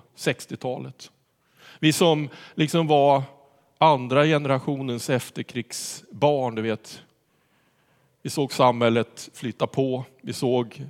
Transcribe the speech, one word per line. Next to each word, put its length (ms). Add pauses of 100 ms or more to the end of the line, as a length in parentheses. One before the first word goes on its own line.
(140)
sextiotalet. 960 (680)
Vi 140
som 360 (260)
liksom 320
var 360 (560)
andra 460
generationens 880
efterkrigsbarn, 1400
du 80
vet. 400 (1200)
Vi 80
såg 220
samhället 840
flytta 320
på, 380 (160)
vi 120
såg 580